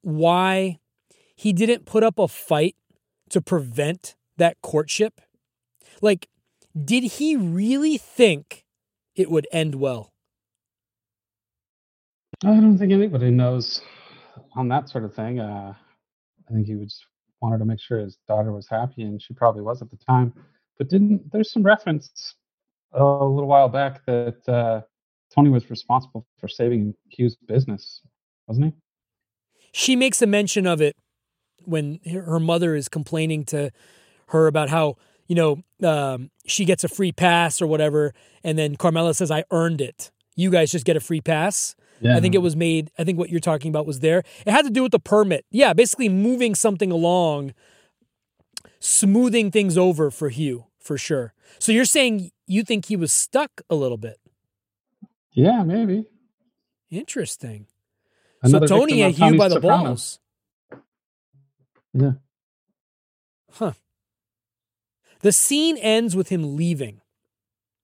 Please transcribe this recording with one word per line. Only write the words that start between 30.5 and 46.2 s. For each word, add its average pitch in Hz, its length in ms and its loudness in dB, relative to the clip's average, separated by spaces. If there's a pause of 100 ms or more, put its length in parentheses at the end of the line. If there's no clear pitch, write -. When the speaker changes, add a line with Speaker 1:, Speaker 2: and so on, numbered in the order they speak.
Speaker 1:
of 165 140 0
it 147 160 0 (680)
when 156 340 -6 (100)
her, 180 120 -8
her 165 180 -2
mother 170 340 0
is 139 140 -4
complaining 160 560 -4
to 143 260 -6 (580)
her 160 200 4
about 151 220 0
how, 156 260 0 (320)
you 175 80 -2
know, 160 260 0 (260)
um, 139 420 -2 (160)
she - 180 -2
gets 175 180 2
a 165 60 -4
free 185 240 -4
pass 170 500 2
or 160 60 -2
whatever, 151 440 0 (300)
and 156 160 -2
then 151 160 -2
Carmela 165 400 0
says, 160 160 -2
"I 156 220 -2
earned 165 280 0
it. - 300 -8 (240)
You 185 160 0
guys 165 220 2
just 151 120 -6
get 160 120 2
a 139 40 -2
free 160 200 -6
pass." 165 560 -4 (240)
Speaker 2:
Yeah. 117 160 4
Speaker 1:
I - 40 4
think 180 140 2
it 196 40 4
was 170 180 0
made, 160 420 -2
I 170 60 -4
think 170 140 -2
what 165 100 -4
you're 170 120 -4
talking 156 280 -4
about 151 180 -4
was 139 140 -8
there. 160 200 2 (260)
It 208 40 0
had 285 140 4
to 269 60 -4
do 254 120 0
with 247 100 0
the - 60 2
permit. 202 520 2
Yeah, 220 240 4
basically 233 340 2
moving 220 460 0